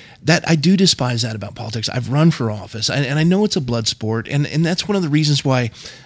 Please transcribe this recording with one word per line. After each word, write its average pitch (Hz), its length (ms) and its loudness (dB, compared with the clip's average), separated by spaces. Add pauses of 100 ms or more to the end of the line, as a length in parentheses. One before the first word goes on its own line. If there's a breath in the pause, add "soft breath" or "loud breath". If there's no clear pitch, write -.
(240 loud breath)
that 156 240 2
I 165 80 6
do 165 200 4
despise 123 460 0
that 110 120 -6
about 104 200 -10
politics. 110 340 -8
I've 117 220 -4
run 156 200 6
for 113 200 0
office, 104 380 -6
and, 143 160 0
and 139 140 -2
I 160 60 2
know 190 200 4
it's - 120 0
a 156 40 0
blood 120 280 -2
sport, 113 400 -4
and, 143 180 0
and 147 180 0
that's 170 240 -2
one 208 80 0
of 190 60 0
the 160 60 -2
reasons 147 360 2
why 127 260 0 (360 loud breath)